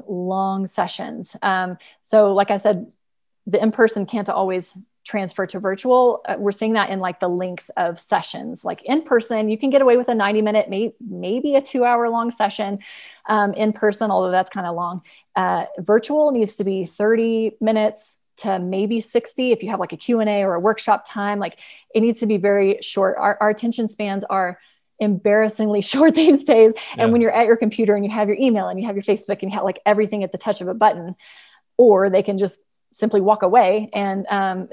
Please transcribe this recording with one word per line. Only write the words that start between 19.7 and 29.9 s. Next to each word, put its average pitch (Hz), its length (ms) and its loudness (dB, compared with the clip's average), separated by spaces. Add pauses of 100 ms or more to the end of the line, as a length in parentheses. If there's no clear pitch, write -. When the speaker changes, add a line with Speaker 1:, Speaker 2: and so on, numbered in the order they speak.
Speaker 1:
like, 180 140 -8
a 156 40 -10
Q 233 240 0
and 214 80 0
A 202 120 0
or 190 140 0
a 170 40 -2
workshop 214 480 0
time. 208 300 -6
Like, 175 220 -8 (340)
it 226 60 2
needs 226 220 2
to 240 40 0
be 214 120 2
very 202 440 2
short. 190 380 -2
Our, 202 200 0
our 214 100 2
attention 233 380 -2
spans 196 360 -6
are 185 360 -2 (380)
embarrassingly 208 840 0
<laughs> - 120 -4
short 311 220 4
these 311 280 6
days. 226 300 8 (200)
And 226 160 2
Speaker 2:
Yeah. - 20 4
Speaker 1:
when 240 100 4
you're 226 100 2
at 226 140 2
your 226 120 4
computer 214 360 2
and 202 100 0
you 202 60 -2
have 214 180 -2
your 208 120 0
email 214 300 2
and 185 100 -8
you 226 80 -6
have 202 80 -6
your 202 80 -6
Facebook 196 400 -2
and 190 80 -6
you 202 40 -6
have, 208 100 -2
like, 190 200 -4
everything 208 380 2